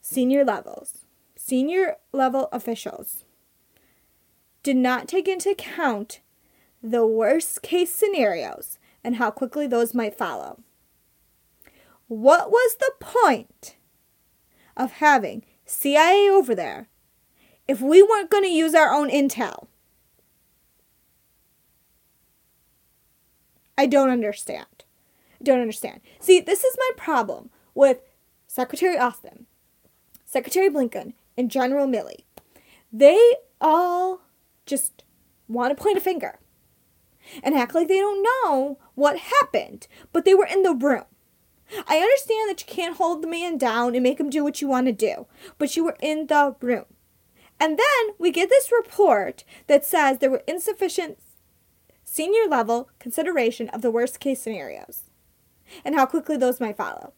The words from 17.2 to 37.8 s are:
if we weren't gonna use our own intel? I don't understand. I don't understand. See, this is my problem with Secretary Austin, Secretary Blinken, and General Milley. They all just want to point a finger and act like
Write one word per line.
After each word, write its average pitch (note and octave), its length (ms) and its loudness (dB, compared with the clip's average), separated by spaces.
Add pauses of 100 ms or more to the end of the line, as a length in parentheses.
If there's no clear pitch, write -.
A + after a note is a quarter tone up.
if A#3 140 -2
we D#4+ 220 8
weren't G#4 260 4
gonna G4 180 2
use D#4+ 280 0
our D4+ 180 6
own C#4+ 160 0
intel? C4+ 580 -2 (4000)
I C#4 100 4
don't C4+ 220 4
understand. - 760 -6 (540)
I - 40 -20
don't B3+ 180 2
understand. - 400 -8 (180)
See, F4+ 200 6
this - 240 -2
is B4+ 140 0
my B4+ 180 -2
problem - 540 -4 (240)
with C4 280 4 (460)
Secretary D4+ 500 -2
Austin, - 500 -6 (760)
Secretary F4+ 460 0
Blinken, B3 440 -4 (240)
and B3 140 -2
General C4+ 340 0
Milley. - 380 -6 (680)
They C#4+ 260 8 (400)
all F4+ 600 0 (440)
just - 380 -6 (460)
want A#3+ 260 -2
to - 80 -18
point G4+ 140 2
a F#4+ 40 -2
finger - 380 -6 (1040)
and C#4 100 -2
act B3+ 220 -2
like E4 140 0